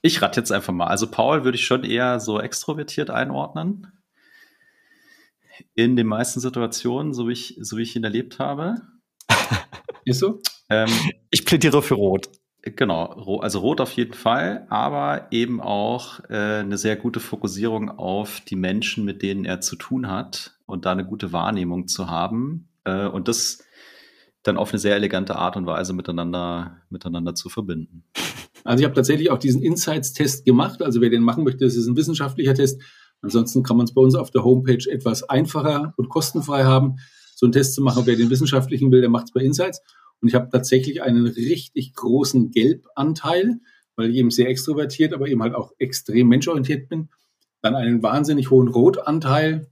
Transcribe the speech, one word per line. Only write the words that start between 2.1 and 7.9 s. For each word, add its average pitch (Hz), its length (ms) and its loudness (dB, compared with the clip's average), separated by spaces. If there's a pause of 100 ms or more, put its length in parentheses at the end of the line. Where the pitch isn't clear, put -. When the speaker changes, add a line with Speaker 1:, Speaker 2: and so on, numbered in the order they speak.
Speaker 1:
so 107 200 -4
extrovertiert 147 720 -6
einordnen. 139 760 -6 (1900)
In 123 200 2
den 117 120 2
meisten 113 320 -4
Situationen, 127 760 -4
so 120 140 -4
wie 120 60 -2
ich, - 280 -12
so 107 160 -10
wie 117 60 -4
ich 113 120 -10